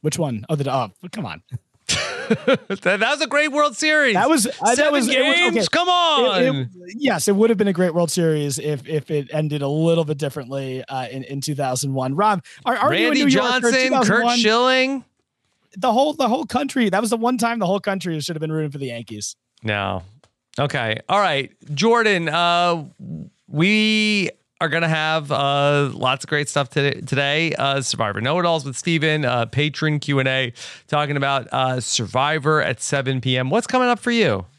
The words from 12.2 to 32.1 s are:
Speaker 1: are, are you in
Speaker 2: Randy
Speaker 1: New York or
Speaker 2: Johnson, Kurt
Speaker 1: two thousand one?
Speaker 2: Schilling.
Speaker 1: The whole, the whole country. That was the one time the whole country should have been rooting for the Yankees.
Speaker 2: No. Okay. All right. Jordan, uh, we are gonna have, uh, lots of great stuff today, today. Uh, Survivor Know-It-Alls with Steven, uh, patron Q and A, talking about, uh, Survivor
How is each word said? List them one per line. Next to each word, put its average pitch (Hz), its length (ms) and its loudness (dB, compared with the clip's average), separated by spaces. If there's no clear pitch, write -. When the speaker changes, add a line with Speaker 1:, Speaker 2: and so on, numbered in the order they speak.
Speaker 1:
are, 247 120 0
are 262 180 2
you - 60 0
in - 80 4
Speaker 2:
Randy 277 160 2
Speaker 1:
New 277 80 4
York 262 120 2
or 240 40 0
Speaker 2:
Johnson, 247 240 2
Kurt 262 100 2
Speaker 1:
two 262 80 2
thousand 233 320 2
one? 240 160 2
Speaker 2:
Schilling. 254 680 2
Speaker 1:
The 220 160 0
whole, 277 200 2
the 269 160 0
whole 254 180 0
country. 262 420 0
That 190 120 2
was 226 100 -2
the 240 60 0
one 240 200 0
time 233 220 0
the 196 80 0
whole 190 140 0
country 185 400 -4
should 160 160 -6
have 156 40 -6
been 156 120 -4
rooting 156 180 -2
for 143 80 -12
the 139 80 -6
Yankees. 113 480 -10
Speaker 2:
No. 98 400 -2
Okay. 123 520 -2
All 196 100 2
right. 156 320 0
Jordan, 208 540 2
uh, 175 560 2
we 214 840 2
are 165 60 -2
gonna 165 220 0
have, 156 420 -2
uh, 143 640 2
lots 131 280 -2
of - 60 -14
great 147 180 0
stuff 139 220 -2
today, 143 320 -2
today. 143 540 0
Uh, 139 260 0
Survivor 107 400 -2
Know-It-Alls 160 460 0
with 131 100 -8
Steven, 156 480 0
uh, 120 220 0
patron 147 520 -2
Q 139 200 0
and 131 100 2
A, 131 240 0
talking 147 300 -2
about, 139 340 -2
uh, 131 300 0
Survivor 143 840 0